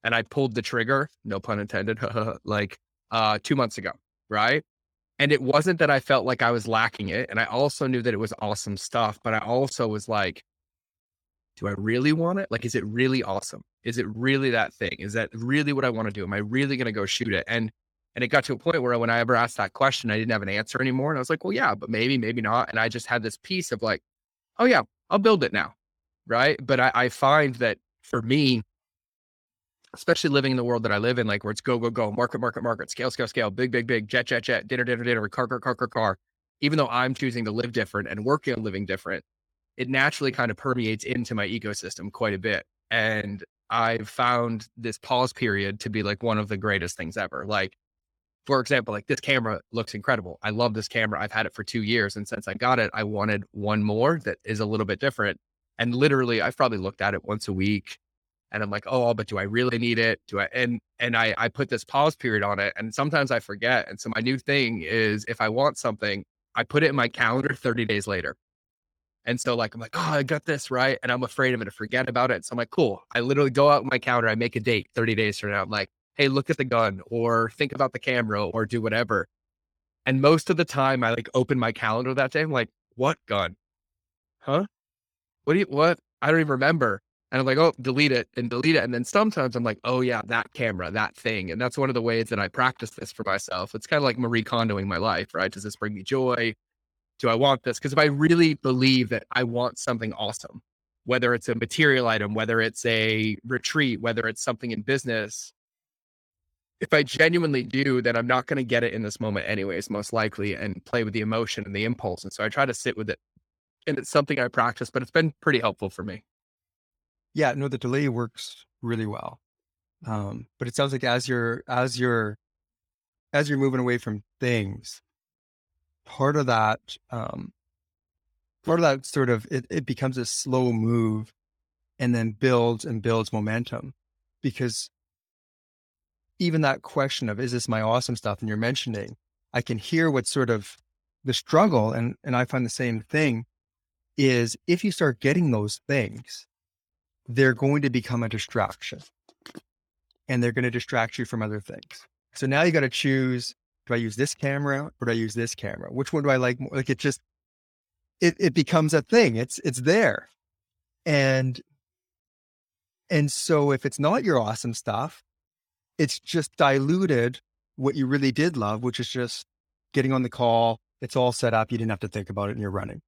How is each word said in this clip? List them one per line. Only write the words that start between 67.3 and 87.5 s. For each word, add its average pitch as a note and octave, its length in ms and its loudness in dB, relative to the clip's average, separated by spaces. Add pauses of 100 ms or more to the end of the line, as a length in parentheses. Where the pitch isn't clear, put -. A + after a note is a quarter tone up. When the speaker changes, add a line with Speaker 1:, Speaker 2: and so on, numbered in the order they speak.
Speaker 1:
thirty A#2 300 0
days G#2 240 -2
later. E2 280 -4 (880)
And B2 160 -2
so, B2 140 0
like, A2+ 200 -2
I'm A2+ 60 -12
like, A2+ 140 -12
"Oh, - 60 -4
I D#3 240 0
got D3 220 -4
this," D3 240 -4
right? C3 320 2
And B2 100 -2
I'm B2+ 100 -2
afraid B2+ 320 0
I'm A2+ 60 -4
gonna G2+ 100 -6
forget B2 380 -4
about B2 240 2
it. F#2 120 -4
So - 100 -10
I'm A#2+ 40 -4
like, A#2 120 -4
"Cool." A2+ 320 0 (120)
I A#2 60 2
literally C#3 300 2
go C#3+ 200 6
out C3 140 4
my C3 140 -2
calendar. A#2+ 300 2
I G#2+ 60 2
make A#2 220 -2
a A2+ 40 -2
date A2 340 0
thirty A2+ 200 2
days G#2 240 0
from G#2 120 -6
now. G2+ 120 0
I'm G2 80 -6
like, G2+ 200 -4 (260)
"Hey, C#3 120 4
look C3+ 220 0
at D#3 60 0
the C3+ 80 -2
gun," A2+ 420 0
or, A#2 440 0
"Think - 220 -4
about C3 200 0
the B2 80 -8
camera," A2 440 0
or, A2 220 -2
"Do A2+ 160 -2
whatever." G#2+ 460 0 (800)
And C3 160 2
most D#3 280 6
of E3+ 60 4
the D3+ 80 2
time C3+ 400 2
I, A2+ 60 4
like, A#2 240 0
open B2+ 240 4
my A#2 140 2
calendar A#2+ 420 0
that C3 180 0
day. D3+ 100 0
I'm D#3+ 100 -2
like, A#2 180 0 (260)
"What C3+ 220 2 (100)
gun? F#2+ 280 0 (840)
Huh? E3 260 0 (800)
What D3+ 100 2
do F#3+ 60 4
you, F#3+ 60 2
what? D#3 340 2 (220)
I C#3 80 2
don't D#3+ 100 6
even D3+ 120 0
remember." C3 500 2 (300)
And B2+ 80 0
I'm C3 60 2
like, C3+ 120 2